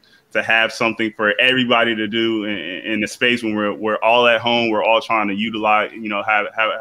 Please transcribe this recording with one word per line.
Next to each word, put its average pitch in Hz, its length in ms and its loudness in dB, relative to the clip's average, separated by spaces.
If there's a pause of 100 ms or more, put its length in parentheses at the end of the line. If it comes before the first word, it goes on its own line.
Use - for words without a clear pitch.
(320)
to 107 100 0
have 110 320 2
something 113 400 -2
for 104 260 0
everybody 120 560 2
to 107 120 -2
do 113 380 -2
in, 104 120 -4
in 92 440 -6
the 104 60 -2
space 120 360 0
when 110 120 -2
we're, 104 180 0
we're 107 240 -2
all 117 300 4
at 113 140 2
home, 117 280 0
we're 104 140 0
all 113 160 4
trying 110 280 0
to 101 60 -4
utilize, 107 580 0
you 110 180 -10
know, 101 140 -2
have, 104 320 0
have, 110 260 0